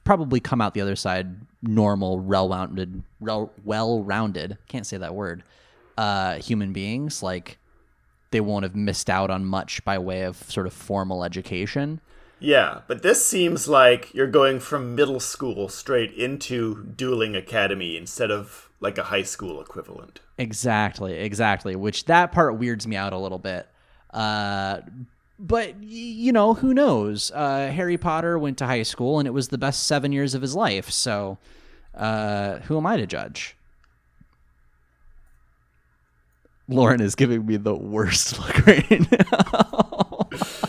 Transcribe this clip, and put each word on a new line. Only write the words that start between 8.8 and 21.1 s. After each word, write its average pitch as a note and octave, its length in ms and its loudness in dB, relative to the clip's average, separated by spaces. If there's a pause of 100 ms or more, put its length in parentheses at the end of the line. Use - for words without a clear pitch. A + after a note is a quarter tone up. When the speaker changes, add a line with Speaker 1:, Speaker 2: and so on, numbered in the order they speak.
Speaker 1:
out F#2+ 220 2
on F#2+ 140 -2
much F#2+ 400 -4
by G2 120 0
way F#2 260 -4
of F2+ 120 -6 (160)
sort F#2 160 -4
of F2+ 60 -10
formal F#2+ 500 -4
education. G2+ 760 -6 (380)
Speaker 2:
Yeah, B2+ 480 4
but B2 160 -4
this G3 220 4
seems E3+ 420 0
like B2+ 460 6
you're C3+ 140 2
going C3+ 320 6
from B2 360 -4
middle C3+ 240 2
school G2+ 500 -6
straight A#2+ 440 -2
into A#2 680 -4
Dueling A2+ 520 -2
Academy F#2+ 600 -2
instead G#2 340 -6
of, - 380 -8 (100)
like, G2 200 -4
a F2+ 40 -4
high G2+ 200 -2
school F2 380 -10
equivalent. - 580 -16 (180)
Speaker 1:
Exactly, G#2+ 760 -2